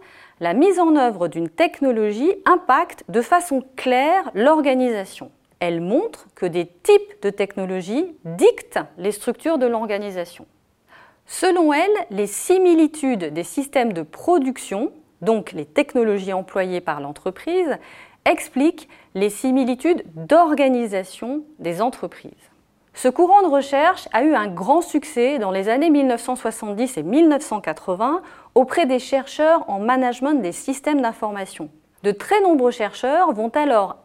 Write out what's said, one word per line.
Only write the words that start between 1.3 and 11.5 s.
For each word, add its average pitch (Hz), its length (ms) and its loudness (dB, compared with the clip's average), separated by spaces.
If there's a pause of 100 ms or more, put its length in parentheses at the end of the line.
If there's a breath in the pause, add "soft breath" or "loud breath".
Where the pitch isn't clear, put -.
technologie 262 880 0 (100)
impacte 339 640 2
de 202 140 0
façon 285 420 0 (140)
claire 277 560 0
l'organisation. 254 960 0 (300)
Elle 170 180 -2
montre 269 560 -4
que - 100 -4
des 170 200 -4
types - 560 0
de 202 80 -2
technologies 196 840 -4 (120)
dictent 196 540 0 (180)
les 190 160 -4
structures 294 440 -4
de 254 100 0
l'organisation. 202 800 -6 (800 soft breath)
Selon 349 440 2